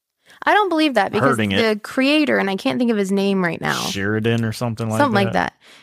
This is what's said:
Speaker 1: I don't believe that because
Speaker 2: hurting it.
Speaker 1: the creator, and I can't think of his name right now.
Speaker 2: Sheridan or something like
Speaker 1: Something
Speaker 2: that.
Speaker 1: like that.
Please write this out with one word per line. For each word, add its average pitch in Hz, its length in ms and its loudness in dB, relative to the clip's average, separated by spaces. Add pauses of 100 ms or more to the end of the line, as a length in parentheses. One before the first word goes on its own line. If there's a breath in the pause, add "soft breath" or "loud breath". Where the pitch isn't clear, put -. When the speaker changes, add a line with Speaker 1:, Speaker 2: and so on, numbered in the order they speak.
(460 loud breath)
Speaker 1:
I 311 80 4
don't 403 160 2
believe 311 240 2
that 202 180 0
because 214 200 2
Speaker 2:
hurting 214 200 0
it. 202 100 2
Speaker 1:
the 214 180 0
creator, 269 580 0
and 196 120 0
I 190 60 -2
can't 262 240 -2
think 233 120 2
of 214 60 0
his 190 140 0
name 196 320 2
right 165 160 -4
now. 143 220 -2
Speaker 2:
Sheridan 107 640 0
or 107 80 -2
something 113 360 -6
like 110 100 0
Speaker 1:
Something 269 160 2
Speaker 2:
that. 196 100 2
Speaker 1:
like 185 80 -2
that. 180 200 -2 (280 soft breath)